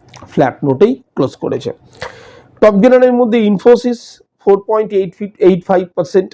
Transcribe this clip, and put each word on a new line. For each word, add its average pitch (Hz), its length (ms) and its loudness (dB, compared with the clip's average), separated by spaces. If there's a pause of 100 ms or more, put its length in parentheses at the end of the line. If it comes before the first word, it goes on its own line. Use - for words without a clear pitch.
(320)
ফ্ল্যাট 135 240 0 (100)
নোটেই 160 260 2 (220)
ক্লোজ - 180 -4 (100)
করেছে। - 280 -8 (880)
টপ 214 220 4
গেনারের 254 380 4
মধ্যে 233 180 0 (120)
Infosys 240 500 0 (420)
ফোর 202 140 2 (120)
পয়েন্ট 214 220 -4 (100)
এইট 190 180 -6
ফিফ, 202 140 -12 (160)
এইট 185 120 0 (100)
ফাইভ 185 140 0 (120)
পার্সেন্ট 180 380 -4